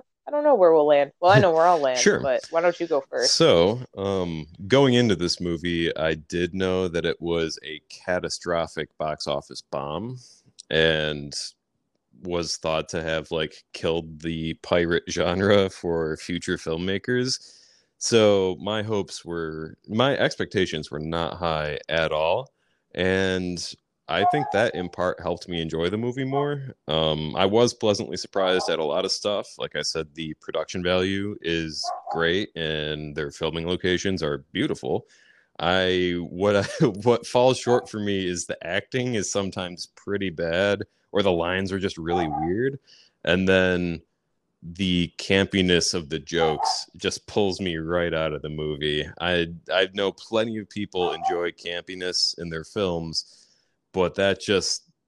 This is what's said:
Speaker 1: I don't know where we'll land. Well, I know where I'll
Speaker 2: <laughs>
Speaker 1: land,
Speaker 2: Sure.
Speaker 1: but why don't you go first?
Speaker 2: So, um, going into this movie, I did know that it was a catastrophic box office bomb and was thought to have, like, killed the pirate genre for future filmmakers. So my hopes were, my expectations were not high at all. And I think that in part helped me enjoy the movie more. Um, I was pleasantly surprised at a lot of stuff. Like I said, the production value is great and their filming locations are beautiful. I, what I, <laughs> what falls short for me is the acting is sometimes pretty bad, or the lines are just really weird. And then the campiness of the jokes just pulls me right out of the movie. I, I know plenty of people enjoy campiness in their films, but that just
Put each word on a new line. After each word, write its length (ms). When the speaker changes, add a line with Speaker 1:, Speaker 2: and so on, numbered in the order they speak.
Speaker 1:
I 40
don't 120
know 120
where 180
we'll 120
land. 340
Well, 120
I 80
know 120
where 160
I'll 120
Speaker 2:
<laughs> 20
Speaker 1:
land, 220
Speaker 2:
Sure. 180
Speaker 1:
but 280
why 120
don't 180
you 80
go 220
first? 260
Speaker 2:
So, 460
um, 500
going 260
into 220
this 260
movie, 560
I 180
did 380
know 340
that 180
it 160
was 420
a 260
catastrophic 1080
box 300
office 340
bomb 580
and 680
was 340
thought 320
to 140
have, 280
like, 320
killed 480
the 340
pirate 540
genre 600
for 480
future 400
filmmakers. 1000
So 640
my 220
hopes 420
were, 520
my 300
expectations 760
were 80
not 380
high 420
at 220
all. 400
And 800
I 180
think 280
that 220
in 140
part 320
helped 260
me 140
enjoy 280
the 80
movie 280
more. 500
Um, 480
I 100
was 280
pleasantly 440
surprised 520
at 100
a 40
lot 220
of 60
stuff. 360
Like 160
I 80
said, 320
the 260
production 420
value 580
is 440
great 440
and 600
their 160
filming 360
locations 560
are 160
beautiful. 540
I, 560
what 260
I, 300
<laughs> 0
what 240
falls 320
short 300
for 100
me 280
is 180
the 200
acting 500
is 160
sometimes 560
pretty 420
bad, 540
or 100
the 100
lines 400
are 80
just 180
really 300
weird. 520
And 220
then 540
the 540
campiness 760
of 160
the 100
jokes 800
just 300
pulls 340
me 160
right 360
out 200
of 80
the 80
movie. 580
I, 260
I 220
know 180
plenty 460
of 120
people 440
enjoy 380
campiness 880
in 100
their 140
films, 840
but 220
that 260
just 420